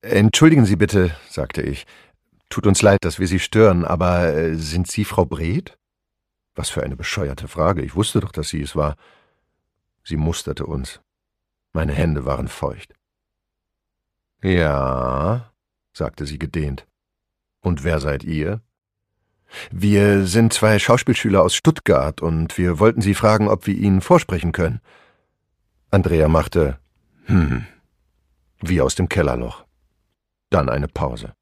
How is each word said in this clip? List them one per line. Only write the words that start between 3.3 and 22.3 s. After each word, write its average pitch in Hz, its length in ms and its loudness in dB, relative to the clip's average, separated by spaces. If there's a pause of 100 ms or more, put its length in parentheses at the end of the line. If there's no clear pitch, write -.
stören, 95 440 4
aber, 87 500 0
äh, 80 220 -2
sind 80 340 -4
Sie 107 140 -4
Frau - 220 0
Breth?" 87 520 -6 (800)
Was 78 140 -8
für 65 140 -4
eine 67 120 -8
bescheuerte 71 520 -8
Frage. 85 340 -2
Ich 71 140 -8
wusste 101 260 0
doch, 101 100 -10
dass 76 180 -8
sie 78 120 -6
es 71 140 -10
war. 73 200 -2 (1080)
Sie 78 140 -8
musterte 78 480 -6
uns. 71 360 -12 (720)
Meine 78 200 -2
Hände 73 320 -2
waren 65 220 -4
feucht. - 460 -10 (1500)
"Ja", 73 1080 -2 (420)
sagte - 320 -10
sie 73 140 -12
gedehnt. 71 480 -8 (760)
"Und 80 220 -4
wer 80 160 -2
seid 69 240 -4
ihr?" 80 380 -6 (1080)
"Wir 101 560 4
sind 110 280 2
zwei 107 260 4
Schauspielschüler 113 640 2
aus 92 140 4
Stuttgart 78 680 0
und 80 360 -2